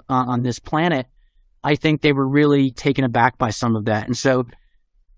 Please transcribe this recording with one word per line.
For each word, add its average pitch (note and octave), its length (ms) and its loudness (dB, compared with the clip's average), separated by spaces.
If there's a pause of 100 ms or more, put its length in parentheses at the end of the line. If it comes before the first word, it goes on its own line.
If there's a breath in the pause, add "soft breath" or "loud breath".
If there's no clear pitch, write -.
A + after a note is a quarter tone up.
uh, B2+ 180 0
on B2 160 -2
this B2 160 -4
planet, D#3 480 -2 (560)
I D3 120 0
think D#3 260 0
they D3 120 4
were C3+ 160 0
really C#3+ 420 2
taken C3+ 320 -2
aback A#2+ 360 0
by A#2+ 100 0
some A2+ 260 -2
of G#2 100 -4
that. G#2+ 200 -2
And B2 100 -4
so B2+ 300 0 (720)